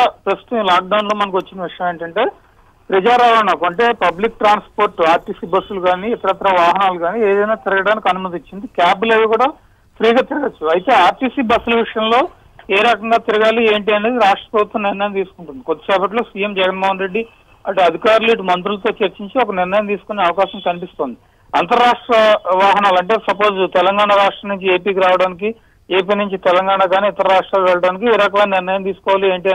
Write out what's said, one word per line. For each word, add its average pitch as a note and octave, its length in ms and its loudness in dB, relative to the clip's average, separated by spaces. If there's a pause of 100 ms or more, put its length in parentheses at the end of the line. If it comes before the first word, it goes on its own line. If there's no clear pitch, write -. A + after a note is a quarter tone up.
(260)
ప్రస్తుతం G3+ 360 -4
ఈ - 80 -4
లాక్‌డౌన్ F#3 400 0
లో G#3+ 100 0
మనకు G3 200 -4
వచ్చిన F3+ 280 -10
విషయం F3+ 240 -6
ఏంటంటే E3 320 -6 (680)
ప్రజా F#3+ 240 2 (100)
రవాణాకు G#3 460 2
అంటే F3 160 -2 (200)
పబ్లిక్ G3+ 360 -2
ట్రాన్స్‌పోర్ట్, G#3 600 0 (120)
ఆర్టీసీ F3 400 -4
బస్సులు F#3+ 340 -4
కానీ F3+ 280 -2
ఇతరత్ర F#3+ 320 -4 (140)
వాహనాలు F3+ 440 2
కానీ G3 140 -2 (100)
ఏదైనా G#3 360 0
తిరగడానికి G3 480 0
అనుమతి F#3 280 -6
ఇచ్చింది. F#3+ 240 -16 (140)
క్యాబ్‌లు G3 380 2
అవి A3 180 2
కూడా B3 140 2 (500)
ఫ్రీగా A#3 300 2
తిరగచ్చు. C4+ 360 -6 (100)
అయితే F#3+ 160 -2 (140)
ఆర్టీసీ C4 360 -2 (120)
బస్సుల A#3 300 0
విషయంలో A3+ 380 0 (560)
ఏ - 20 2 (100)
రకంగా A3+ 280 0 (100)
తిరగాలి A3 340 2 (120)
ఏంటి G#3 240 -2
అనేది A#3 300 -2
రాష్ట్ర F#3+ 260 -2
ప్రభుత్వం G#3+ 340 -2
నిర్ణయం G3+ 340 -4
తీసుకుంటుంది. D#3 480 -12
కొద్దిసేపట్లో F#3+ 600 -2
సీఎం G3+ 300 -6
జగన్మోహన్ F#3+ 460 -2
రెడ్డి G3 160 -6 (460)
అటు G3 220 -2
అధికారులు A3 460 2
ఇటు F#3+ 160 -8
మంత్రులతో G3 480 -4
చర్చించి G3 440 -6
ఒక G#3 160 -4
నిర్ణయం F#3+ 320 -2
తీసుకునే G#3 360 -6
అవకాశం F#3+ 400 -2
కనిపిస్తోంది. F3 500 -8 (420)
అంతర్రాష్ట్ర A#3+ 560 2 (440)
వాహనాలు G3 400 2
అంటే F#3 160 0 (140)
suppose G3+ 280 0 (200)
తెలంగాణ G3+ 420 2
రాష్ట్రం G3 320 -2
నుంచి F#3+ 220 -4
ఏపీకి F#3 320 -2
రావడానికి, F#3 440 0 (480)
ఏపీ F#3+ 220 2
నుంచి G3 260 -4
తెలంగాణ F#3+ 360 2 (120)
కానీ G3 200 2
ఇతర F#3+ 200 -2
రాష్ట్రాలు F#3+ 360 2
వెళ్ళడానికి F3+ 420 0
ఏ A3 100 4
రకమైన G3+ 340 2
నిర్ణయం F#3+ 340 -2
తీసుకోవాలి G3 440 0
ఏంటి F3+ 220 -2